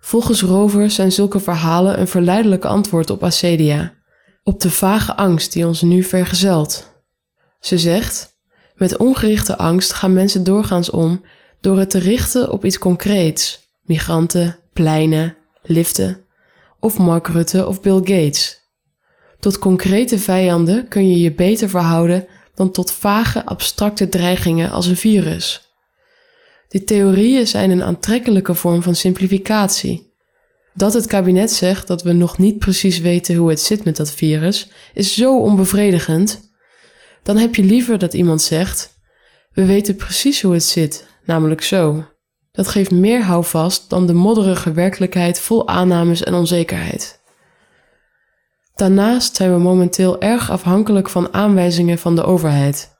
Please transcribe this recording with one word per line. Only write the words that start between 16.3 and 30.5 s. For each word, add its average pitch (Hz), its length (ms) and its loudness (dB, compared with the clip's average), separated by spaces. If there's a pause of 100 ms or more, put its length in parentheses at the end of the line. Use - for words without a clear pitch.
of 220 180 -2
Mark 170 280 2
Rutte 170 400 0
of 190 140 -6
Bill 190 240 2
Gates. 165 560 -2 (800)
Tot 196 180 -2
concrete 196 600 0
vijanden 185 720 0
kun 196 200 2
je 175 120 4
je 165 140 0
beter 202 340 0
verhouden 175 580 0 (280)
dan 190 160 0
tot 185 220 -4
vage, 214 520 -2
abstracte 208 640 -4
dreigingen 175 600 0
als 175 160 -4
een 180 100 0
virus." 170 680 -2 (1000)
Die 196 160 -6
theorieën 214 640 2
zijn 190 240 0
een 180 120 2
aantrekkelijke 190 720 -2
vorm 170 280 0
van 175 120 0
simplificatie. 190 1200 -2 (600)